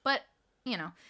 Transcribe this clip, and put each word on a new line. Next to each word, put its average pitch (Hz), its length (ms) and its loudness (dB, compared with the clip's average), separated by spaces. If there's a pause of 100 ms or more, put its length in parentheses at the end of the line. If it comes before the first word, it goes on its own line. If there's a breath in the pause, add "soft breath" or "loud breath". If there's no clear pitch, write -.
But, 269 180 4 (440)
you 240 120 -2
know, 165 140 -6 (180 loud breath)